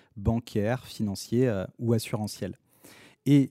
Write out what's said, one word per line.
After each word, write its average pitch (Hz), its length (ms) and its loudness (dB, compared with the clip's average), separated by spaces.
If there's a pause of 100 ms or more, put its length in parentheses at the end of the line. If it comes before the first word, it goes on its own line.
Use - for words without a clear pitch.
(160)
bancaires, 113 680 -2
financiers, 113 640 -2
euh, 98 180 0 (140)
ou 117 140 0
assurantiels. 104 680 -4 (680)
Et 139 240 6